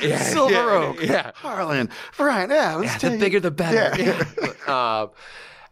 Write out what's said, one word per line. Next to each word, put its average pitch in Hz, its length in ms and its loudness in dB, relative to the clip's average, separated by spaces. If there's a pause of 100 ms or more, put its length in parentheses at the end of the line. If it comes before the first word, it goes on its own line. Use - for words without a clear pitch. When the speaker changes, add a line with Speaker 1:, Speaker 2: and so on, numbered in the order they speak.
Speaker 1:
yeah, 143 160 0
Speaker 2:
Silver - 360 2
Speaker 1:
yeah, 233 180 4
Speaker 2:
Oak. 160 320 0
Speaker 1:
yeah. 139 320 0
Speaker 2:
Harlan. 160 540 -2 (280)
Right, 240 320 2
yeah, 247 260 2
let's 196 180 -2
Speaker 1:
Yeah, 110 40 -6
the 262 120 0
Speaker 2:
take 226 100 -2
Speaker 1:
bigger 196 200 2
the 175 120 0
better. 180 500 0
Speaker 2:
Yeah. 175 220 0 (180)
Speaker 1:
Yeah. 311 80 -2 (160)
<laughs> 143 80 -2
Um, 113 360 0 (640)